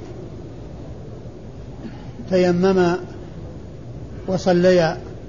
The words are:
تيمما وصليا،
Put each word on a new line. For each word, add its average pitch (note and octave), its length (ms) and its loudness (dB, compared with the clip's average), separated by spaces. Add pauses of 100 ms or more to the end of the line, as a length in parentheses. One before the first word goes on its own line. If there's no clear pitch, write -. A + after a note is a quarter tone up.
(2250)
تيمما F3+ 680 6 (1300)
وصليا، F3+ 720 6 (300)